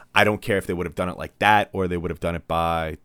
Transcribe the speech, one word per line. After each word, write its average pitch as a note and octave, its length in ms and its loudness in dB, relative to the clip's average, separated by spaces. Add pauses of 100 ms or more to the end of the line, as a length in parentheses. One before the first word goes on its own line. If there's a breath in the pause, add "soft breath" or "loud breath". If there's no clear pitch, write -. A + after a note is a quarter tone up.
(140)
I G2+ 100 6
don't G#2 180 2
care G#2+ 160 -2
if F#2 100 -4
they F#2+ 60 -2
would F2 120 -4
have D#2+ 100 -10
done F2+ 140 -2
it - 80 -8
like - 220 -12
that G#2 320 4
or F#2+ 160 -2
they F2 80 -2
would E2 160 -4
have D#2+ 80 -10
done E2+ 160 -2
it E2 120 -10
by E2 580 -2